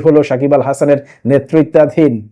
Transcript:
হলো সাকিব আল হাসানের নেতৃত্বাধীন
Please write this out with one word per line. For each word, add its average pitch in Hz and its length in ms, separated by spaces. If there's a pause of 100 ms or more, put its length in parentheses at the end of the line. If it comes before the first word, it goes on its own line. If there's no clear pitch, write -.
হলো 151 160 (100)
সাকিব 139 260
আল 127 120
হাসানের 143 320 (300)
নেতৃত্বাধীন 151 840 (200)